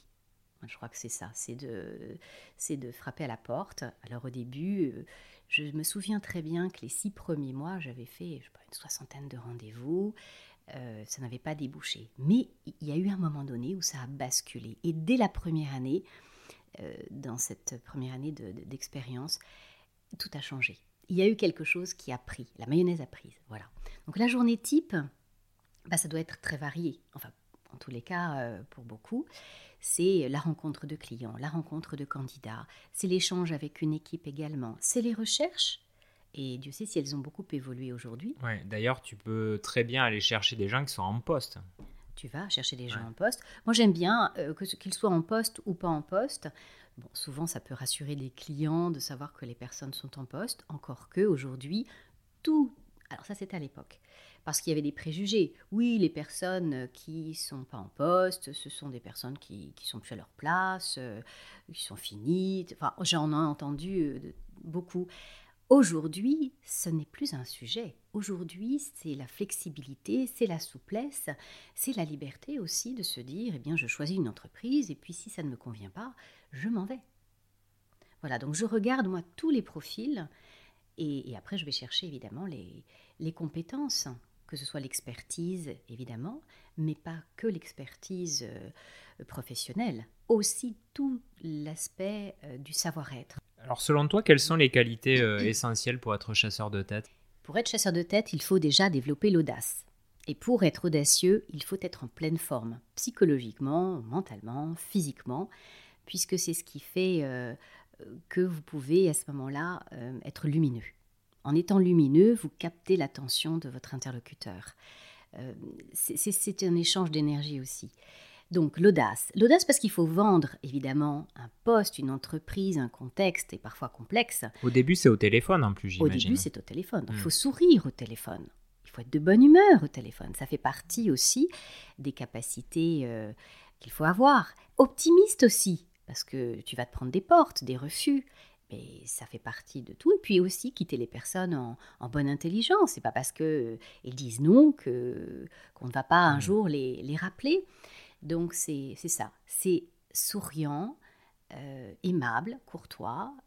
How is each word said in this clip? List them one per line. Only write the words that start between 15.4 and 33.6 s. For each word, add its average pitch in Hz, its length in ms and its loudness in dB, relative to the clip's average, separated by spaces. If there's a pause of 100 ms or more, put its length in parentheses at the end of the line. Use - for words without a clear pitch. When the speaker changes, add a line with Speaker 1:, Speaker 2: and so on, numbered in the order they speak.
Speaker 1:
année, 131 300 -2 (760)
euh, - 140 -12 (160)
dans 127 300 -10
cette - 440 -8
première 131 300 -10
année 139 180 -8
de, 117 200 -12
de, - 120 -14
d'expérience, 131 760 -10 (800)
tout - 160 -10
a 143 60 -10
changé. 127 360 -6 (320)
Il 180 60 -2
y 190 80 4
a 202 40 8
eu 214 100 2
quelque 165 260 0
chose 180 320 -4
qui - 160 -14
a 123 80 -8
pris, - 260 -14 (140)
la 110 80 -12
mayonnaise 170 340 4
a 123 60 -12
prise, - 260 -20 (140)
voilà. 107 180 -16 (400)
Donc 170 140 -6
la 240 80 4
journée 240 300 4
type, 311 380 0 (920)
bah, 165 100 -2
ça - 100 0
doit 156 120 -6
être - 200 -10
très - 180 -6
varié. 147 440 -6 (140)
Enfin, 117 160 -18 (420)
en - 40 -20
tous - 120 -20
les 123 140 -12
cas, 175 380 -6
euh, 113 280 -8
pour 127 140 -20
beaucoup, 117 420 -10 (580)
c'est 175 460 2
la 143 100 -4
rencontre 156 460 -6
de 151 100 -10
clients, 117 440 -12
la 143 100 -8
rencontre 156 460 -8
de 139 100 -10
candidats, 113 640 -12 (260)
c'est - 140 -4
l'échange 180 440 0
avec 147 300 -8